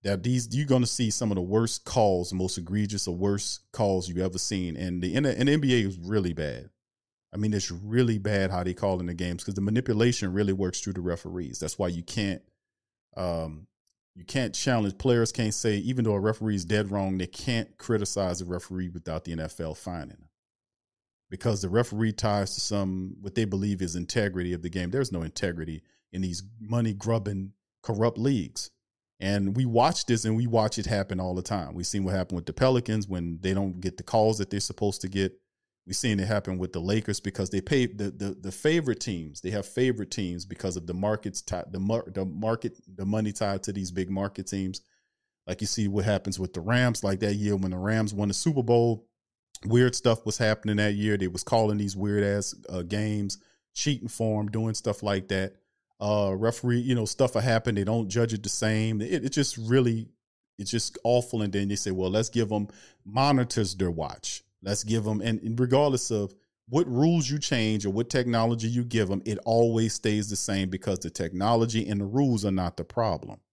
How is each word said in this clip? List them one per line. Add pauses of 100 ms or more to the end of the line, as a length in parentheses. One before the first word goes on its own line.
that
these,
you're
gonna
see
some
of
the
worst
calls,
most
egregious
or
worst (100)
calls
you've
ever
seen.
And
the
N-,
and
the
N
B
A
is
really
bad. (640)
I
mean,
it's
really
bad
how
they
call
in
the
games
'cause
the
manipulation
really
works
through
the
referees.
That's
why
you
can't, (760)
um, (500)
you
can't
challenge,
players
can't
say,
even
though
a
referee
is
dead
wrong,
they
can't
criticize
the
referee
without
the
N
F
L
fining
them. (1000)
Because
the
referee
ties
to
some,
what
they
believe
is
integrity
of
the
game.
There's
no
integrity (280)
in
these (160)
money-grubbing, (300)
corrupt
leagues. (500)
And
we
watch
this
and
we
watch
it
happen
all
the
time.
We've
seen
what
happened
with
the
Pelicans
when
they
don't
get
the
calls
that
they're
supposed
to
get. (480)
We've
seen
it
happen
with
the
Lakers
because
they
pay
the,
the,
the
favorite
teams.
They
have
favorite
teams
because
of
the
market's
ti-, (140)
the
mar-,
the
market, (180)
the
money
tied
to
these
big
market
teams. (680)
Like
you
see
what
happens
with
the
Rams,
like
that
year
when
the
Rams
won
the
Super
Bowl, (600)
weird
stuff
was
happening
that
year.
They
was
calling
these
weird
ass, (160)
uh,
games, (380)
cheating
for
'em,
doing
stuff
like
that. (420)
Uh,
referee,
you
know,
stuff
will
happen.
They
don't
judge
it
the
same.
It,
it
just
really, (500)
it's
just
awful.
And
then
they
say,
"Well,
let's
give
'em (360)
monitors
to
watch. (200)
Let's
give
'em,"
and,
and
regardless
of (360)
what
rules
you
change
or
what
technology
you
give
'em,
it
always
stays
the
same
because
the
technology
and
the
rules
are
not
the
problem. (120)